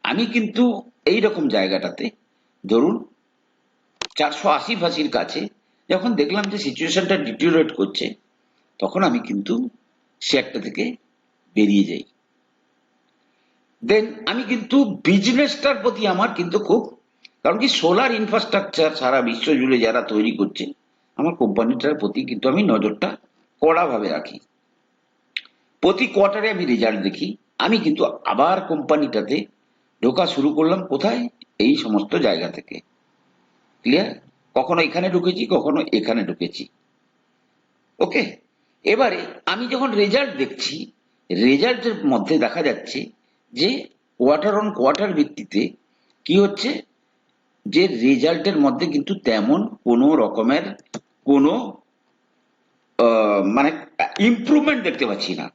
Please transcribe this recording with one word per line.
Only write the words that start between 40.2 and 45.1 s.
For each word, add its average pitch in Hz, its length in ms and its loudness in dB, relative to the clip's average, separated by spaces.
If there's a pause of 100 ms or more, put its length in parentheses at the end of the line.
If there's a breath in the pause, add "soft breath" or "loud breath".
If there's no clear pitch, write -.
দেখছি, - 540 -6 (400)
রেজাল্টের 147 720 2
মধ্যে 135 400 0
দেখা 170 180 -4
যাচ্ছে - 460 -6 (440)
যে 147 160 0 (500)
quarter 151 420 2
on 214 60 -2 (120)
quarter 170 340 2